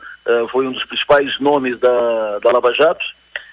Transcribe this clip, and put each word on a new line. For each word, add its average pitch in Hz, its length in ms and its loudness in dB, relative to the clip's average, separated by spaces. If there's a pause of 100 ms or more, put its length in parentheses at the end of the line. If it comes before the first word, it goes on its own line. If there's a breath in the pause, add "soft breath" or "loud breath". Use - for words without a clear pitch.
(240 loud breath)
eh, 117 260 2
foi 131 160 0
um 131 60 -6
dos - 140 -10
principais 139 520 0
nomes 131 400 0
da, 117 600 0
da 117 120 2
Lava 123 220 2
Jato 160 320 0 (480 loud breath)